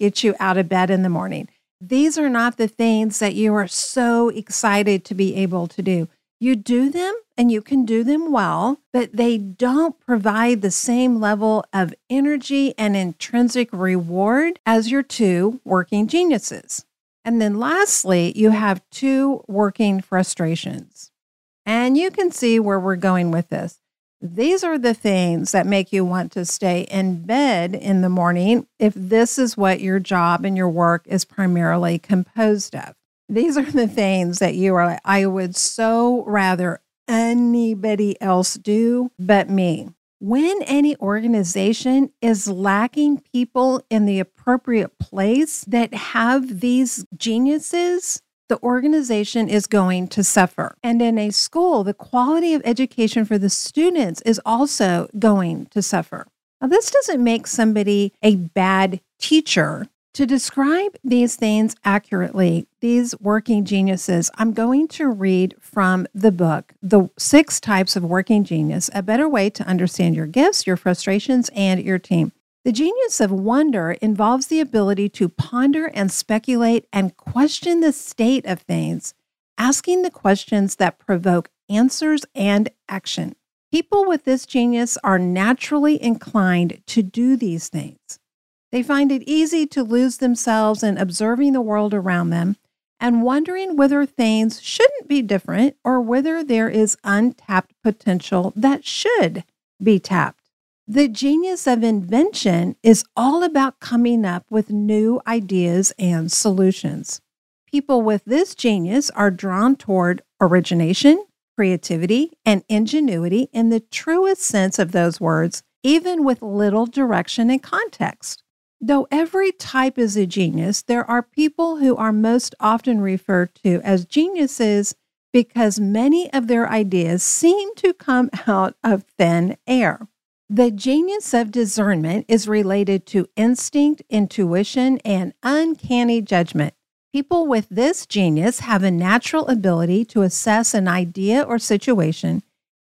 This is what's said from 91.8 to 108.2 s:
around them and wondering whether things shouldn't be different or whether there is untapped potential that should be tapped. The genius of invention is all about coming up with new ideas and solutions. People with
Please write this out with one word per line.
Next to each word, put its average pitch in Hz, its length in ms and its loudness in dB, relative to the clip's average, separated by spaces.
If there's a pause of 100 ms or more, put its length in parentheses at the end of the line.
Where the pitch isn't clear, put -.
around 175 360 -2
them 175 260 -2 (420)
and 233 240 0
wondering 320 540 -2
whether 277 280 4
things 220 560 0
shouldn't 539 480 0
be 285 140 2
different 202 640 0
or 254 160 0
whether 277 420 -2
there 226 260 0
is 220 360 2
untapped 202 800 0
potential 185 720 -2
that 277 280 0
should 180 600 -2 (380)
be 202 180 4
tapped. - 500 -2 (380)
The 269 200 2
genius 311 580 -2
of 240 160 2
invention 208 1000 0
is 226 220 6 (120)
all 277 260 2
about 285 380 -2
coming 240 440 0
up 180 260 -4
with 214 200 -2
new 214 560 0
ideas 190 720 0
and 170 320 0
solutions. 185 920 -2 (460)
People 277 360 0
with 214 220 0